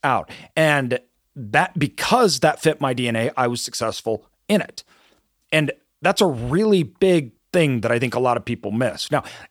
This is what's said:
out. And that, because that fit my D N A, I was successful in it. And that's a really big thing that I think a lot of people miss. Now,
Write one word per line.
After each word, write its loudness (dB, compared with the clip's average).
out. 0
And 2
that, -2
because 0
that 2
fit 0
my 0
D -2
N 0
A, 0
I 0
was -4
successful -6
in 2
it. -14
And 0
that's 2
a 4
really 2
big 0
thing 2
that 0
I 2
think -2
a 0
lot 2
of -6
people -6
miss. -2
Now, 0